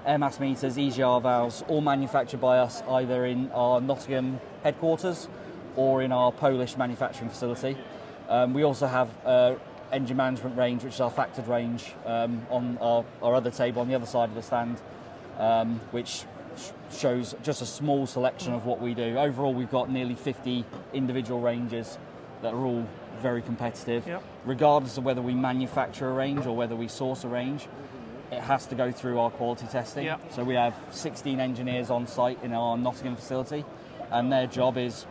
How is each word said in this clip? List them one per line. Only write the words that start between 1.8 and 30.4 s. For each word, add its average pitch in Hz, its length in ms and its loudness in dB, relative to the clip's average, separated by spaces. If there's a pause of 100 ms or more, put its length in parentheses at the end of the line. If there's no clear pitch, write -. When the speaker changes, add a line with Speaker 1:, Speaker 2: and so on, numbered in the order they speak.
Speaker 1:
manufactured 139 600 0
by 127 160 8
us 120 320 2
either 127 340 2
in 127 280 0
our 123 280 4
Nottingham 131 580 -2 (240)
headquarters 165 640 0 (480)
or 131 260 4
in 131 100 2
our 127 180 6
Polish 127 460 2
manufacturing 123 540 -2
facility. 123 440 -2 (540)
Um, 123 240 4
we 143 120 4
also 139 220 4
have, 127 220 2 (160)
uh, 127 300 8 (380)
engine 127 240 0
management 131 420 0
range, 123 260 2
which 123 100 -8
is - 60 -6
our 120 100 2
factored 120 380 -2
range, 120 460 -2 (100)
um, 117 460 0
on 123 300 0
our, 117 240 4 (180)
our 120 120 6
other 123 160 4
table 123 300 0
on 123 80 0
the 131 60 2
other 120 120 0
side 117 220 2
of 107 60 -6
the 113 80 -6
stand, 117 380 -2 (580)
um, 113 420 2 (120)
which - 320 -6 (320)
sh-, - 140 -12 (200)
shows 123 520 0
just 143 200 -2
a 117 40 -4
small 139 400 0
selection 127 460 0
of 113 120 -2
what 120 160 0
we 120 140 -2
do. 117 220 0
Overall, 139 380 2
we've 123 160 -2
got 127 200 2
nearly 127 240 0
fifty 123 500 -2 (280)
individual 127 480 0
ranges 117 580 -2 (440)
that 113 100 -2
are 127 120 0
all 120 220 0 (340)
very 120 220 0
competitive. 120 640 -2
Speaker 2:
Yep. 170 160 -6 (220)
Speaker 1:
Regardless 135 540 4
of 127 60 -4
whether 127 180 2
we 123 120 0
manufacture 131 720 0
a 131 40 0
range 135 340 0
or 117 100 0
whether 117 180 0
we 113 140 -4
source 131 340 -4
a 123 60 -6
range, 123 400 -4 (640)
it - 80 -6
has 131 260 0
to - 80 -6
go 123 160 2
through 123 300 0
our 117 100 4
quality 120 380 -4
testing. 139 380 -4
Speaker 2:
Yep. 160 260 -6
Speaker 1:
So 123 100 -4